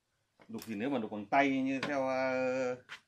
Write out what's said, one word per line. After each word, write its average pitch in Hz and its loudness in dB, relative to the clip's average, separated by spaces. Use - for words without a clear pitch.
Đục 110 -10
thì 113 -6
nếu 104 -2
mà 135 0
đục 107 -4
bằng 104 -8
tay 139 4
như 135 0
theo, 269 0
ờ, 262 0